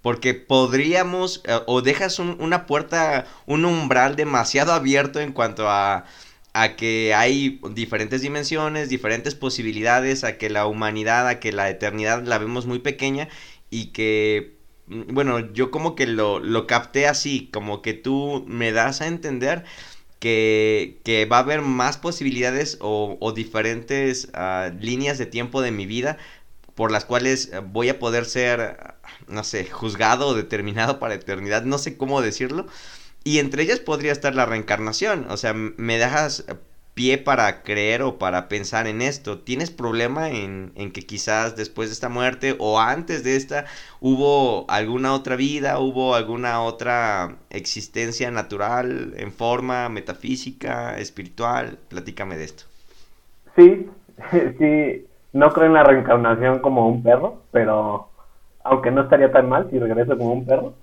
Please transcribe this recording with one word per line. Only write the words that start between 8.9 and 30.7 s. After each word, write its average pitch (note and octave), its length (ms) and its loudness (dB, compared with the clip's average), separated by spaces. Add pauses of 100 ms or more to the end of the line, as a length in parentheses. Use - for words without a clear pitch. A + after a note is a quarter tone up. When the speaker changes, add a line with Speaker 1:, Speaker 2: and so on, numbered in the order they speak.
Speaker 1:
posibilidades, B2+ 880 0
a A2 140 -4
que G#2+ 120 -4
la G#2 180 0
humanidad, A2 600 0
a A#2+ 120 -2
que A2 120 -4
la G2 180 -2
eternidad G#2+ 560 -2
la A#2 120 0
vemos A#2+ 300 -4
muy B2 120 -4
pequeña C#3 480 -4 (440)
y A2 160 -8
que, G#2+ 680 0 (320)
mm, A2+ 260 -10
bueno, C3 260 0 (140)
yo B2+ 180 0
como D#3+ 240 -4
que C3+ 120 0
lo, G#2+ 320 0
lo A2 280 -2
capté C#3 400 0
así, C#3 440 -2
como G#2 300 -8
que A2 120 -6
tú C#3 540 -4
me A#2 240 -4
das A#2 300 0
a D#3 60 -6
entender D#3+ 580 -4 (540)
que, A2 840 2
que A2 220 2
va A#2+ 120 4
a B2+ 40 6
haber D3 200 -2
más C3+ 360 0
posibilidades C3+ 840 -4
o, G#2 380 -2
o A2 140 -2
diferentes, A#2 1000 -4
ah, F#2 460 -4
líneas C3 380 -4
de B2 100 -4
tiempo A#2+ 340 -4
de B2 100 -2
mi G2+ 140 -6
vida B2 320 -4 (580)
por A2 160 -2
las G#2+ 140 -2
cuales, B2+ 480 -2
eh, F#2+ 120 -8
voy A2+ 240 -2
a C3 100 -2
poder A#2 260 -2
ser, A#2+ 520 -2 (500)
no G#2 160 -8
sé, G2 260 -6
juzgado A2+ 580 0
o C3 80 0
determinado A2 640 -2